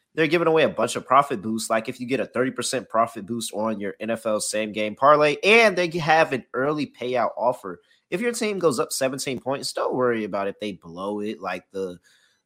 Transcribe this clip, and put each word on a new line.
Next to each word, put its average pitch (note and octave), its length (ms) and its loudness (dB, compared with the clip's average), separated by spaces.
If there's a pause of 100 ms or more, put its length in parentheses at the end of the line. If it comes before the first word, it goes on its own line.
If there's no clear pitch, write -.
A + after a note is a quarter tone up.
(160)
they're D#3+ 120 2
giving E3+ 180 2
away D#3+ 160 6
a A#2+ 60 4
bunch A2+ 260 -2
of - 100 -4
profit C3 380 4
boosts, A2 260 -4
like A2+ 200 0
if B2+ 100 -10
you B2 80 -10
get B2 140 -2
a F#2+ 60 -2
thirty B2+ 260 -2
percent B2 360 -6
profit A2 380 0
boost A2+ 260 -8
on G#2+ 280 -4
your G2+ 180 -8
N A2 120 -6
F A2+ 160 -4
L G#2+ 120 0
same-game G#2+ 560 -4
parlay, D3 480 6
and G#3+ 340 6
they F3 120 0 (100)
have D#3+ 340 2
an B2 120 -4 (100)
early C#3+ 320 0
payout A#2+ 500 -2
offer. G2+ 440 -2 (300)
If F3+ 100 -4
your A#3+ 100 -2
team G#3+ 300 -4
goes D3+ 180 2
up - 140 -4
seventeen C3 480 -4
points, C3+ 320 -6
don't - 200 -4
worry A#2+ 300 0
about G2 240 -4
if G2 140 -8
they G#2+ 100 -6
blow F#2 480 -8
it G#2 220 -8
like F#2 320 -8
the F#2 260 -6 (480)